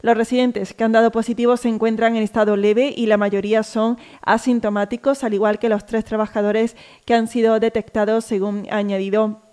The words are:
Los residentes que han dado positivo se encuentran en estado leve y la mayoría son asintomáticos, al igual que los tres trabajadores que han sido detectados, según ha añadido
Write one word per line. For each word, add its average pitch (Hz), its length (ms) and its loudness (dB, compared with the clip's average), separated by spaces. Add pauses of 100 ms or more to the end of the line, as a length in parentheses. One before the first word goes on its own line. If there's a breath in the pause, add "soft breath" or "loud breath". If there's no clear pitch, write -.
Los 233 160 2
residentes 240 560 -2
que 226 100 -4
han 220 80 2
dado 226 200 4
positivo 233 440 0
se 233 140 -4
encuentran 226 480 0
en 220 60 0
estado 208 340 0
leve 214 380 2
y 233 100 -2
la 214 120 2
mayoría 202 200 0 (260)
son 226 340 -2 (260 loud breath)
asintomáticos, 233 1000 0
al 220 100 -2
igual 208 260 0
que 233 100 0
los 208 160 -2
tres 220 200 -4
trabajadores 214 680 -2 (300 loud breath)
que 240 80 0
han 226 140 2
sido 226 320 2
detectados, 220 640 -2
según 202 460 -4
ha 214 60 -4
añadido 202 640 -2 (120)